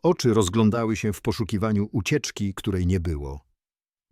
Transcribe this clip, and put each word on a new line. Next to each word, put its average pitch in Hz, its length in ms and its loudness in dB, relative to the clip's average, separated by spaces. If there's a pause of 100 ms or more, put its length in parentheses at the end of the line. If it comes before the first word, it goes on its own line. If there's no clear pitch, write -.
oczy 143 320 2
rozglądały 110 600 2
się 107 160 -2
w - 80 -8
poszukiwaniu 107 720 -2
ucieczki, 104 640 -2
której 92 320 -2
nie 92 140 2
było. 73 440 -6 (680)